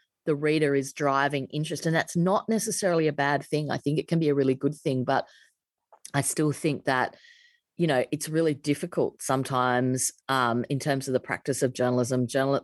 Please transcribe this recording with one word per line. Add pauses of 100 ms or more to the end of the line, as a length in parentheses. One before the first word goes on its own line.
(280)
the
reader
is
driving
interest,
and
that's
not
necessarily
a
bad
thing.
I
think
it
can
be
a
really
good
thing,
but (840)
I
still
think
that, (600)
you
know,
it's
really
difficult
sometimes, (160)
um,
in
terms
of
the
practice
of
journalism.
Journal-,